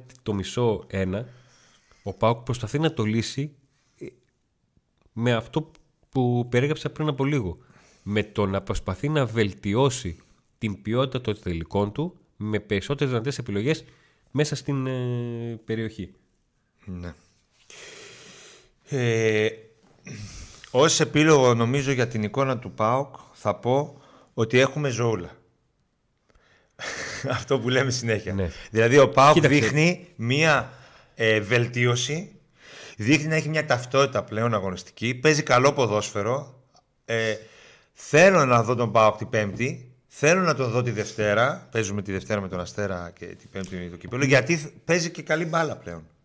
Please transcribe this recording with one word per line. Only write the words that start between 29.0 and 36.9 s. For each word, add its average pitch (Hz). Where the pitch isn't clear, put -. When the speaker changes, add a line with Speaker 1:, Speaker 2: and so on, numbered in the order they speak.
Speaker 2:
παοκ 139
Speaker 1:
Κοίταξε. 147
Speaker 2:
δείχνει 151
μία, 135
ε, 110
βελτίωση, 123
δείχνει 143
να 160
έχει 156
μια 151
ταυτότητα 127
πλέον 113
αγωνιστική, 98
παίζει 147
καλό 131
ποδόσφαιρο. 110